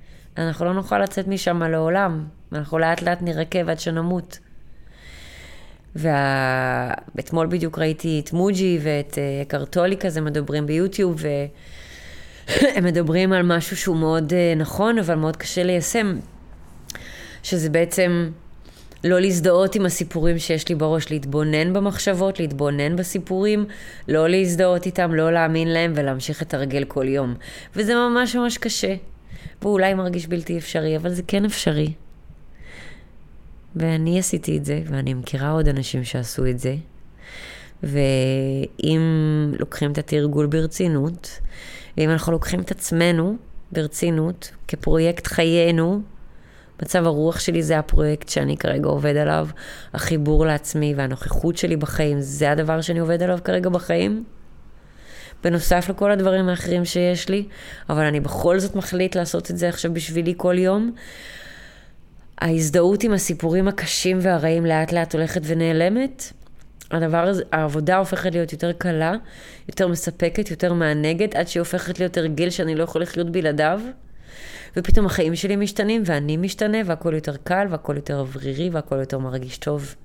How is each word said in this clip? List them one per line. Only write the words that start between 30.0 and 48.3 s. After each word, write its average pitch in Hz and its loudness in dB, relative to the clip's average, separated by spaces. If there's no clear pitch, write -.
בלתי 170 -4
אפשרי, 156 -2
אבל 165 -2
זה 180 -4
כן 202 2
אפשרי. 156 0
ואני 160 2
עשיתי 165 0
את 147 -2
זה, 147 -2
ואני 135 -2
מכירה 135 -4
עוד 156 4
אנשים 135 0
שעשו 127 -2
את 123 0
זה. 131 -2
ואם 135 2
לוקחים - -2
את 143 -2
התרגול 147 0
ברצינות, 160 -2
ואם 156 4
אנחנו 165 2
לוקחים 175 0
את 175 -6
עצמנו 170 2
ברצינות, 160 -2
כפרויקט 165 2
חיינו, 170 4
מצב 170 2
הרוח 156 2
שלי 165 0
זה 156 2
הפרויקט 151 4
שאני 143 0